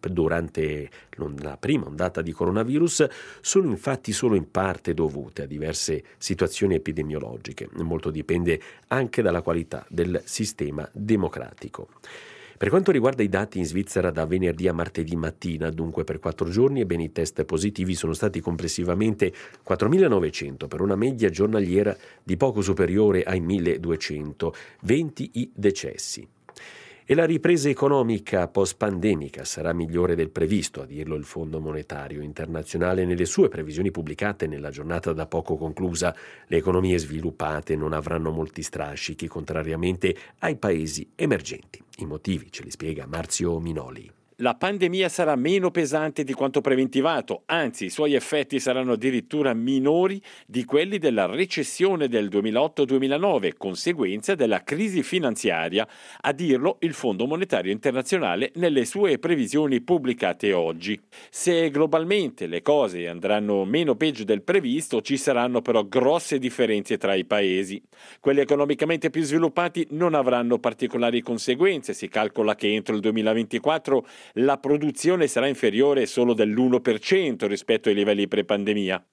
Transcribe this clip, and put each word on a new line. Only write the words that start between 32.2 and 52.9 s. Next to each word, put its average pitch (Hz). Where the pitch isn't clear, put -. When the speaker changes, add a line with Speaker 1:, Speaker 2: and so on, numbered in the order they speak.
Speaker 1:
Internazionale 82
nelle 90
sue 185
previsioni 80
pubblicate 85
nella 73
giornata 80
da 80
poco 82
conclusa. 85
Le -
economie 90
sviluppate 78
non 76
avranno 80
molti 80
strascichi, 76
contrariamente 82
ai 165
paesi 80
emergenti. -
I -
motivi 78
ce -
li -
spiega 76
Marzio 82
Minoli. 80
Speaker 2:
La 120
pandemia 185
sarà 156
meno 175
pesante 156
di 135
quanto 139
preventivato, 131
anzi 147
i 92
suoi 147
effetti 135
saranno 127
addirittura 127
minori 139
di 120
quelli 175
della 117
recessione 165
del 110
duemilaotto 110
duemilanove, 135